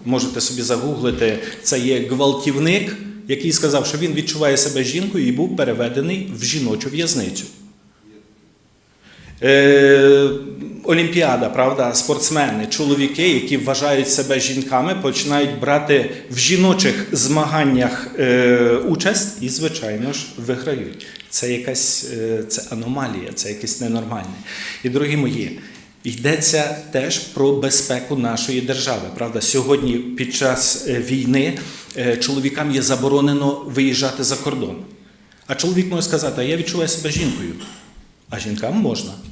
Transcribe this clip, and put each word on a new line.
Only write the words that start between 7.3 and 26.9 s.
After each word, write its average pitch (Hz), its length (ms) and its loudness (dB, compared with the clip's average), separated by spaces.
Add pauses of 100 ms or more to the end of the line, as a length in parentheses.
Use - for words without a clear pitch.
Е, 139 880 8 (540)
Олімпіада, 165 640 2
правда, 127 460 2
спортсмени, 139 720 0
чоловіки, 143 640 2
які 135 280 2
вважають 135 540 0
себе 135 300 2
жінками, 135 540 0
починають 143 680 0
брати 143 500 2 (200)
в 123 80 -4
жіночих 180 720 2
змаганнях, 139 960 2 (100)
е, 123 400 6 (300)
участь - 400 0 (120)
і, 127 80 -6
звичайно 131 640 -4
ж, - 140 -8 (200)
виграють. 123 600 -6 (240)
Це 123 220 -2
якась, 127 600 -2
е, 113 360 -2
це 110 220 -4
аномалія, 117 640 -6
це - 140 -6
якесь 104 320 -6
ненормальне. 113 540 -6 (500)
І, 127 40 -2
дорогі 147 280 0
мої, 117 420 -2 (460)
йдеться 147 720 0 (160)